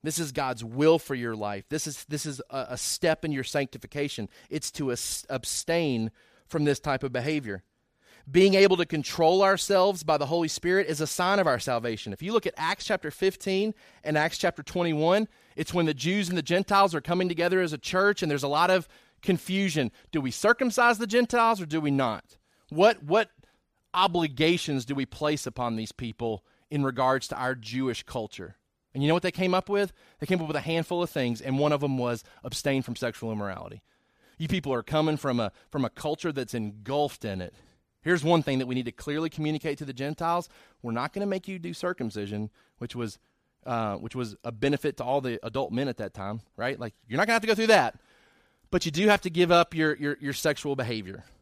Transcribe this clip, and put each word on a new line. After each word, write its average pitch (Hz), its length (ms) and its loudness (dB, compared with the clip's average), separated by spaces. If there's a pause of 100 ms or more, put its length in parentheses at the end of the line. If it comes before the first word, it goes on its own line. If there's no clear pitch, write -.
This 156 160 -4
is 156 100 -4
God's 127 320 -4
will 143 380 4
for - 160 -6
your 120 180 -4
life. 104 340 -6
This 156 200 -6
is, 139 160 -12
this 147 200 -6
is 139 160 -10 (100)
a, 135 200 -6
a 123 80 -8
step - 460 0
in 156 80 -2
your 135 100 -2
sanctification. 139 880 -4 (200)
It's - 240 -6
to 135 200 -2
as-, - 360 -6
abstain 135 840 -2 (340)
from 156 160 -2
this 143 160 4
type 135 240 -2
of 131 100 -4
behavior. 123 520 -2 (680)
Being 185 240 8
able 190 240 8
to 175 80 2
control 170 560 4
ourselves 190 600 4
by 156 140 2
the 143 80 0
Holy 165 240 0
Spirit 180 380 2
is 151 160 -2
a 156 40 0
sign 185 320 2
of 185 80 4
our 131 120 4
salvation. 117 560 -4
If - 80 -12
you 190 100 -4
look 226 140 2
at - 100 -4
Acts 165 300 -4
chapter 180 240 -2
fifteen 190 640 0 (280)
and 151 140 0
Acts 156 220 0
chapter 170 240 -2
twenty-one, 175 680 2 (280)
it's 156 180 -6
when 175 100 4
the 156 80 2
Jews 170 380 -2
and 180 80 0
the 160 40 -2
Gentiles 196 520 4
are 151 80 -2
coming 180 260 0
together 175 320 2
as 165 140 0
a 147 40 -8
church, 190 440 2
and 165 80 0
there's 143 120 0
a 143 60 -2
lot 156 220 4
of 185 180 2 (320)
confusion. 180 720 0 (180)
Do 156 120 -2
we 131 80 -2
circumcise 240 680 2
the 233 100 -4
Gentiles 226 540 2
or 175 60 -4
do 156 160 -2
we 147 80 2
not? 131 480 -2 (320)
What, 196 320 4
what 180 280 2 (640)
obligations 160 920 0
do 139 80 -6
we 139 100 -2
place 151 420 -4
upon 120 300 -4
these 110 160 -8
people 113 520 -8 (260)
in 147 120 -2
regards 131 460 0
to - 80 -8
our 131 180 -4
Jewish 120 500 -4
culture? 104 520 -10 (380)
And 135 80 -4
you 147 60 2
know 160 60 4
what 175 80 2
they 180 100 -2
came 180 200 0
up 185 160 0
with? 202 240 0 (260)
They 151 80 -6
came 185 140 0
up 160 60 -4
with 147 100 -4
a 143 40 -2
handful 165 420 -2
of 170 80 -4
things, 120 320 -2
and 135 160 -2
one 147 140 4
of 143 100 0
them 139 160 0
was 120 260 -2 (180)
abstain 135 380 -2
from 123 160 -8
sexual 113 360 -6
immorality. 101 500 -8 (560)
You 160 100 -4
people 143 240 -2
are 120 100 0
coming 156 360 0
from 127 220 0
a, 104 120 -2 (180)
from 139 140 -2
a 110 60 -4
culture 156 420 -6
that's 131 220 -6
engulfed 117 720 -4
in 95 160 -4
it. 90 100 -10 (500)
Here's 170 200 2
one 160 200 4
thing 135 160 0
that 131 80 -2
we 127 80 -6
need 127 100 -2
to 117 80 -6
clearly 156 380 -6
communicate 151 480 -4
to 151 80 -10
the 131 80 -10
Gentiles. 165 560 -4 (320)
We're 117 100 -6
not 123 220 -4
gonna 202 100 -4
make 190 240 -4
you 190 100 -8
do 170 140 -8
circumcision, 104 800 -6 (260)
which - 180 -12
was, 117 240 -8 (460)
uh, 113 320 -2
which - 180 -12
was 117 300 -6
a 120 80 -6
benefit 139 460 -2
to 127 60 -6
all 135 180 0
the 123 200 -4
adult 113 300 -4
men 131 160 -2
at 120 80 -6
that 101 160 -8
time, 104 300 -8 (120)
right? 123 240 -6
Like, 117 140 -10 (160)
you're 110 80 -4
not 190 100 2
gonna 226 100 2
have 214 60 0
to 220 60 -2
go 220 60 4
through 220 140 2
that, 160 300 6 (720)
but 180 140 2
you 170 60 0
do 175 180 4
have 202 140 6
to 190 80 -4
give 170 200 4
up 170 240 6
your, 156 220 2
your, 147 240 -4
your 143 140 -6
sexual 143 420 -2
behavior, 110 480 -6 (180)